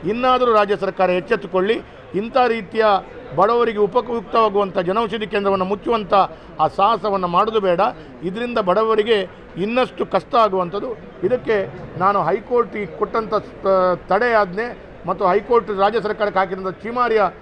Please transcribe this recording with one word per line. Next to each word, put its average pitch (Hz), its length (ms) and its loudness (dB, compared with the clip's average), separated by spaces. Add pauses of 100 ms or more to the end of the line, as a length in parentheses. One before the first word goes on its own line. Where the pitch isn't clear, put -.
ಇನ್ನಾದರೂ 247 500 2
ರಾಜ್ಯ 208 220 4
ಸರ್ಕಾರ 185 340 0
ಎಚ್ಚೆತ್ತುಕೊಳ್ಳಿ, 190 680 0 (340)
ಇಂಥ 220 220 -4 (120)
ರೀತಿಯ 220 360 -2 (520)
ಬಡವರಿಗೆ 226 420 2
ಉಪಯುಕ್ತವಾಗುವಂಥ 208 1000 0
ಜನೌಷಧಿ 202 480 -2
ಕೇಂದ್ರವನ್ನು 196 380 0
ಮುಚ್ಚುವಂಥ 208 500 -2 (460)
ಆ 156 80 4
ಸಾಹಸವನ್ನು 196 600 0
ಮಾಡೋದು 214 320 2
ಬೇಡ. 180 200 2 (420)
ಇದರಿಂದ 226 360 -4
ಬಡವರಿಗೆ 214 680 2 (280)
ಇನ್ನಷ್ಟು 226 500 -2
ಕಷ್ಟ - 280 -2
ಆಗುವಂಥದ್ದು. 202 600 0 (280)
ಇದಕ್ಕೆ 233 320 0 (420)
ನಾನು 190 240 2
ಹೈಕೋರ್ಟ್ 226 540 0
ಈ 202 100 -4
ಕೊಟ್ಟಂಥ 214 480 -4
ತ-, 185 640 0 (100)
ತಡೆ 233 240 -2
ಆಜ್ಞೆ 208 460 -2 (280)
ಮತ್ತು 190 200 -2
ಹೈಕೋರ್ಟ್ 214 520 2
ರಾಜ್ಯ 208 220 2
ಸರ್ಕಾರಕ್ಕೆ 208 380 -2
ಹಾಕಿದಂಥ 190 440 -4
ಛೀಮಾರಿಯ 226 400 0 (200)